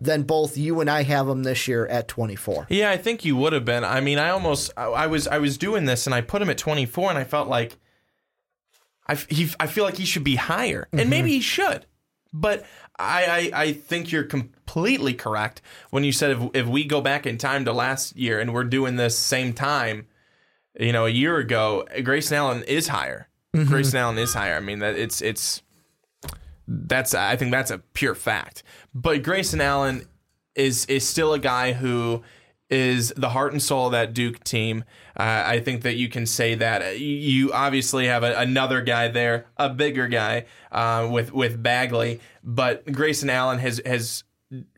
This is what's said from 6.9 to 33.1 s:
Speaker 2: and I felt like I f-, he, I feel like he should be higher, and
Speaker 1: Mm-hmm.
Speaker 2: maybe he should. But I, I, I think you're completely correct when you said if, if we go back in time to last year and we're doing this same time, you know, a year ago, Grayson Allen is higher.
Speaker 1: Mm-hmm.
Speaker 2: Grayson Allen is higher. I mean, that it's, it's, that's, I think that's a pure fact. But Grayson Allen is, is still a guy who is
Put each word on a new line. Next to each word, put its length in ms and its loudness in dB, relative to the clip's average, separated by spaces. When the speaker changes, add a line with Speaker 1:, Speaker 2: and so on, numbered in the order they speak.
Speaker 2:
and 80 0
I 60 -2
felt 240 -2
like 280 -2
I 60 -2
f-, 160 -6
he, 220 2
I 60 0
feel 180 0
like 140 -2
he 60 -4
should 200 -2
be 120 2
higher, 560 -2
and 100 0
Speaker 1:
Mm-hmm. 80 2
Speaker 2:
maybe 200 2
he 100 2
should. 460 -2
But 320 -2
I, 560 2
I, 80 0
I 100 2
think 400 -4
you're 120 2
completely 880 0
correct 480 -4
when 140 0
you 80 2
said 180 2
if, 120 0
if 120 2
we 180 2
go 160 0
back 260 0
in 100 -4
time 300 0
to 60 0
last 440 -2
year 240 0
and 140 -2
we're 100 0
doing 320 0
this 220 2
same 340 0
time, 540 -2
you 140 2
know, 120 2
a 60 2
year 260 2
ago, 480 0
Grayson 340 0
Allen 300 0
is 220 0
higher. 400 -4
Speaker 1:
Mm-hmm. 140 4
Speaker 2:
Grayson 300 4
Allen 200 0
is 160 0
higher. 220 0
I 40 -2
mean, 180 -6
that 180 0
it's, 240 -4
it's, 420 -4
that's, 480 -2
I 220 2
think 140 0
that's 200 0
a 80 -6
pure 360 -2
fact. 480 -4
But 280 0
Grayson 380 0
Allen 460 0
is, 320 2
is 200 0
still 280 2
a 40 0
guy 340 2
who 500 0
is 480 2